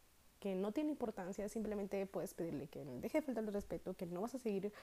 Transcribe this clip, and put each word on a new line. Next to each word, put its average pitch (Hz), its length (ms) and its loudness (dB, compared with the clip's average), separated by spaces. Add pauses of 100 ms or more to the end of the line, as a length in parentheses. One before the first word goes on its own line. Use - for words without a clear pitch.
(400)
que 196 140 0
no 202 180 2
tiene 311 180 2
importancia, 196 580 -2
simplemente 202 580 0
puedes 190 280 -2
pedirle 160 340 -2
que - 160 -6
deje 160 340 2
de 294 40 4
faltarle 220 280 0
respeto, 190 440 -2
que 180 120 -4
no 175 140 -2
vas 233 140 0
a 262 40 -2
seguir 208 340 2 (100)